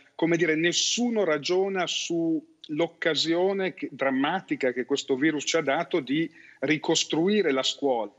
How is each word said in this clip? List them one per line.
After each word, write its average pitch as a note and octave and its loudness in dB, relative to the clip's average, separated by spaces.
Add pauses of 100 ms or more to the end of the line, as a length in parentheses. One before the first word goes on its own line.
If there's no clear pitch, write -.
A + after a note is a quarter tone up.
(140)
Come E3+ 0
dire, D#3+ 2
nessuno G#3 0
ragiona F3+ 0
sull'occasione E3 -2
che, - -8
drammatica C3+ -2
che B2 -4
questo C#3 -2
virus D3 0
ci - 0
ha D#3+ 0
dato E3 0
di D3 -2 (300)
ricostruire E3 2
la C3 0
scuola, A#2+ -2